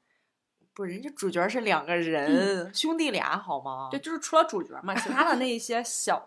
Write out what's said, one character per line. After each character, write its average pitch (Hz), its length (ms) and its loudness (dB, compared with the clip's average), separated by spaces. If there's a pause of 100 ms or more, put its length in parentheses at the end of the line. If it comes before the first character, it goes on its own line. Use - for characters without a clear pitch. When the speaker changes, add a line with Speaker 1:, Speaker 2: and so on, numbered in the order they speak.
(720)
Speaker 1:
不， 202 100 -8
人 185 180 -6
家 285 100 -8
主 196 180 -2
角 175 180 2
是 233 140 0
两 170 240 2
个 175 100 0
人， 170 720 2
Speaker 2:
嗯。 196 80 -16
Speaker 1:
兄 330 240 0
弟 311 120 2
俩 165 280 0
好 165 240 -4
吗？ 135 280 -8
Speaker 2:
对， 269 100 -4
就 320 120 -10
是 320 80 -4
除 320 160 -4
了 320 80 8
主 220 180 -2
角 135 200 -10
嘛， 196 140 -4
其 - 140 -2
他 269 140 2
的 262 140 4
那 254 120 0
一 233 80 -2
些 233 260 -2
小 - 440 -2